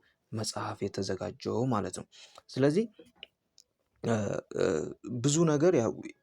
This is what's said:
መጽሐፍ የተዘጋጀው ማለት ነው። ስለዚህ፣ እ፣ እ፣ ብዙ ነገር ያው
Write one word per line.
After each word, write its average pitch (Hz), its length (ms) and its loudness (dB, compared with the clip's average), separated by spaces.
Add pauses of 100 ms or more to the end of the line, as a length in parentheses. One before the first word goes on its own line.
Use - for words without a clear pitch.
(320)
መጽሐፍ 107 480 -6
የተዘጋጀው 98 840 -4
ማለት 104 300 0
ነው። 107 100 -12 (440)
ስለዚህ፣ 147 340 2 (1200)
እ፣ 117 100 2 (400)
እ፣ 92 100 2 (520)
ብዙ 143 280 2
ነገር 156 300 4
ያው 113 180 4 (300)